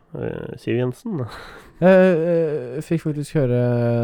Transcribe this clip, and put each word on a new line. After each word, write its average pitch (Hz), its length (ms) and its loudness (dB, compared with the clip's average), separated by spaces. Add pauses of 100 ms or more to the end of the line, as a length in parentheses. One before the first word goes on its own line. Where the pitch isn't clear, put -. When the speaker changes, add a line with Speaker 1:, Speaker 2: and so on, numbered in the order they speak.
(140)
Speaker 1:
Eh, - 440 -8
Siv 113 200 -4
Jensen, 143 400 -6
da. 127 80 -6 (560)
Speaker 2:
Jeg, 185 400 6
eh, 156 600 -2
fikk 160 200 -2
faktisk 147 320 -6
høre 123 300 2 (400)